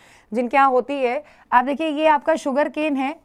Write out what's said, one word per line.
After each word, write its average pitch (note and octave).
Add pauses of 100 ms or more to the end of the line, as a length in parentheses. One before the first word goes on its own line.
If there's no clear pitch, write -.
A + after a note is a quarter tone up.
(320)
जिनके A#3+
यहाँ C4+
होती B3+
है, C4+ (300)
आप B3
देखिए C#4+
ये D4+
आपका D#4
शुगर D4+
केन D4+
है, C4 (100)